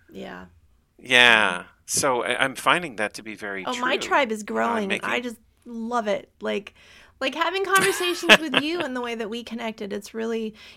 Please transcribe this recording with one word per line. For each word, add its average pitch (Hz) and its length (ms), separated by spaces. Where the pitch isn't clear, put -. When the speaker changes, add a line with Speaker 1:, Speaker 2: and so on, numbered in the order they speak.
Speaker 1:
Yeah. 185 380
Speaker 2:
Yeah. 117 580
Speaker 1:
Yeah. 90 80
Speaker 2:
So 127 360
I, 113 200
I'm 135 120
finding 147 420
that 104 180
to 117 80
be 107 120
very 104 320
Speaker 1:
Oh, 254 100
my 254 200
Speaker 2:
true. - 20
Speaker 1:
tribe 285 340
is 214 180
Speaker 2:
You 220 100
know, 233 100
I'm 220 160
Speaker 1:
growing. - 20
Speaker 2:
making 208 140
Speaker 1:
I 220 180
just 240 160
love 226 440
it. - 220
Like, 208 340
like, 262 140
having 339 300
conversations 359 760
with 302 160
you 320 280
Speaker 2:
<laughs> - 20
Speaker 1:
and 254 120
the 254 40
way 240 140
that 226 160
we 233 140
connected, 220 480
it's 202 220
really, 226 400